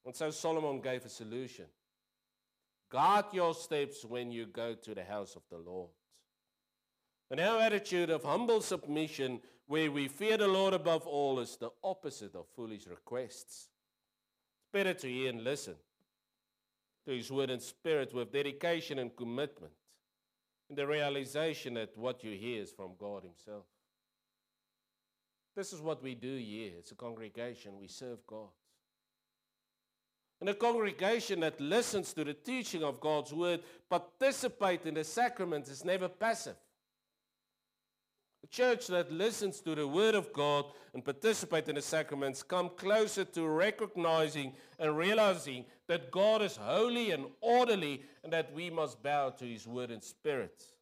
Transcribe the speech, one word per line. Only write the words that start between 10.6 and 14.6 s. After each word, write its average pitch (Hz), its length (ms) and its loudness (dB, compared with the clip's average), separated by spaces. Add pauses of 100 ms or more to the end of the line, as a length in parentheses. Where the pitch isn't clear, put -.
above 165 320 2
all, 143 340 2
is 117 160 -6
the 117 160 -6 (100)
opposite 127 540 -6
of 85 140 -12
foolish 110 360 -10
requests. - 840 -10 (880)
It's - 120 -20